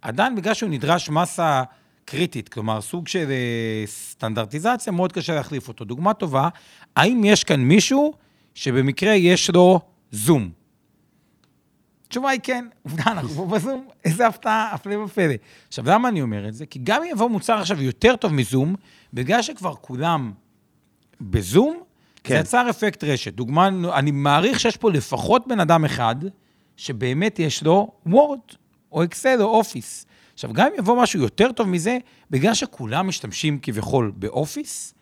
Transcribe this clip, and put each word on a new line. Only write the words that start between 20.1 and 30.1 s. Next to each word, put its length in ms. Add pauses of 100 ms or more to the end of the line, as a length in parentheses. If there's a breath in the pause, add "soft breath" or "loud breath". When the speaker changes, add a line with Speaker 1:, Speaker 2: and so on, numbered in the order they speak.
Speaker 1:
בזום, 600 (400 soft breath)
Speaker 2:
כן. 120
Speaker 1:
זה 40
יצר 300
אפקט 340
רשת. 300
דוגמה, 340 (260)
אני 180
מעריך 480
שיש 180
פה 140
לפחות 560
בן 120
אדם 260
אחד, 300 (640)
שבאמת 640
יש 240
לו 280 (140)
וורד, 340 (520)
או 120
אקסל, 380
או 160
אופיס. 480 (280 soft breath)